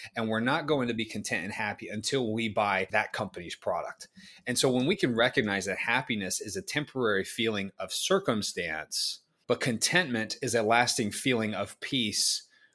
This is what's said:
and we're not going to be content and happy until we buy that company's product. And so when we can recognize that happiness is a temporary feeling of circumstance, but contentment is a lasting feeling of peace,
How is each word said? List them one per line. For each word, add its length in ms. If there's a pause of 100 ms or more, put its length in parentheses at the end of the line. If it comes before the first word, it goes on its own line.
(160)
and 120
we're 120
not 260
going 220
to 60
be 100
content 400
and 80
happy 360
until 440
we 160
buy 440
that 200
company's 440
product. 520 (380)
And 100
so 140
when 160
we 100
can 180
recognize 520
that 100
happiness 640
is 160
a 60
temporary 640
feeling 540
of 140
circumstance, 1300 (280)
but 120
contentment 800
is 140
a 80
lasting 480
feeling 420
of 280
peace, 640 (300)